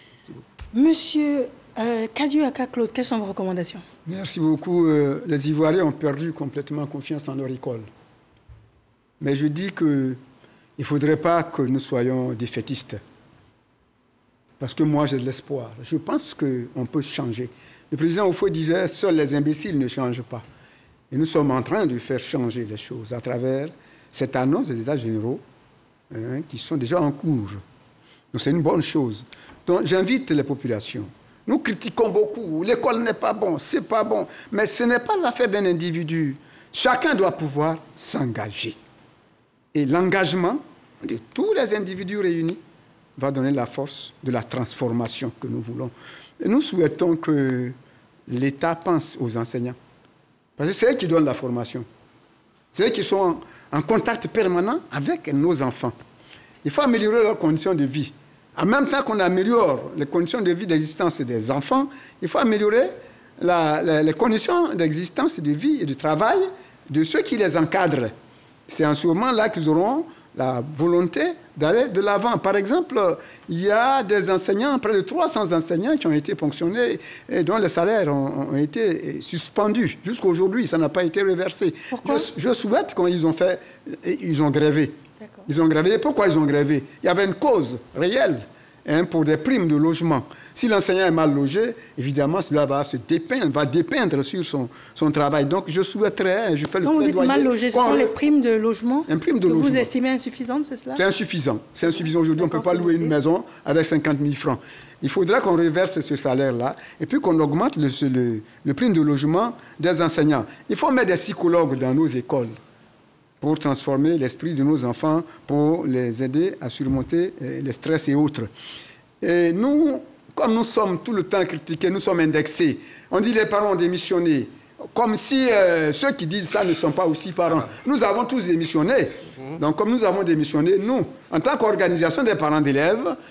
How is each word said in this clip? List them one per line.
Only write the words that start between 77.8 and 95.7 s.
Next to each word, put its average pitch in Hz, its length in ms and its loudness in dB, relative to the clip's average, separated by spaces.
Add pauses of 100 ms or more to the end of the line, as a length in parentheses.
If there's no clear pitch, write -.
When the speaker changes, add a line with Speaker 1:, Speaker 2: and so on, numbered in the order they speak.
Speaker 3:
ont, 139 380 -2
ont 143 40 -2
été 147 640 -2
suspendus. 208 840 -2
Jusqu'à 202 240 -4
aujourd'hui, 190 400 2
ça 170 100 -2
n'a 156 120 2
pas 180 160 0
été 185 160 -2
reversé. 185 520 0 (160)
Speaker 2:
Pourquoi ? 277 280 -2
Speaker 3:
Je, - 240 -4
je 240 120 2
souhaite 233 400 0
qu'ils 175 320 2
ont 160 80 4
fait, 180 260 0 (440)
ils 175 400 -2
ont 143 80 4
grévé. 151 420 2 (240)
Speaker 2:
D'accord. - 300 -20
Speaker 3:
Ils 151 140 0
ont 160 60 6
grévé. 208 260 4
Et 220 40 4
pourquoi 220 300 2
ils 160 100 4
ont 151 80 4
grévé ? 143 380 2 (180)
Il - 60 -2
y - 20 6
avait 185 160 4
une 190 100 -2
cause 151 440 2 (160)
réelle, 175 500 0 (400)
hein, 156 200 0
pour 165 180 0
des 156 140 2
primes 196 300 0
de 151 80 2
logement. 160 480 2 (300)
Si - 140 -2
l'enseignant 190 380 2
est 170 60 4
mal 160 240 4
logé, 185 400 0 (240)
évidemment, 143 420 0
cela 147 240 2
va 139 180 0
se 151 140 -6
dépeindre, 233 540 0
va 147 120 2
dépeindre 160 600 0
sur 175 200 -4
son, 131 260 -4 (260)
son 156 160 2
travail. 147 340 2
Donc, 185 220 -2
je 180 160 0